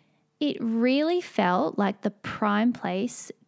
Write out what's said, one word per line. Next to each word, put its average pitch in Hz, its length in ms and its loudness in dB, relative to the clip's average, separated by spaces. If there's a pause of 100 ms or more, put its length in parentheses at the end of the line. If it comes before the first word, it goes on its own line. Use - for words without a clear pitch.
(400)
it 294 200 0
really 262 600 2
felt 190 580 0
like 202 220 0
the - 100 -2
prime 214 640 0
place 190 580 -6 (180)